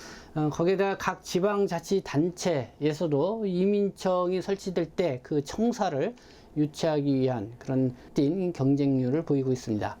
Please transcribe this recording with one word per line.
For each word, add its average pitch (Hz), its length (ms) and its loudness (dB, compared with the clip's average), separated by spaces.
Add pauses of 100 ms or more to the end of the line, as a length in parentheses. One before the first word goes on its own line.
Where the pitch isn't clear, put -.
(360)
어, 151 140 0
거기에다가 190 480 0
각 - 240 -4
지방자치단체에서도 170 2250 0
이민청이 185 960 0
설치될 190 440 -2
때 156 360 -2
그 151 220 0
청사를 208 720 0 (400)
유치하기 147 580 0
위한 123 440 0
그런 131 360 0 (200)
뛴 170 380 2
경쟁률을 139 720 2
보이고 135 280 0
있습니다. 107 480 -2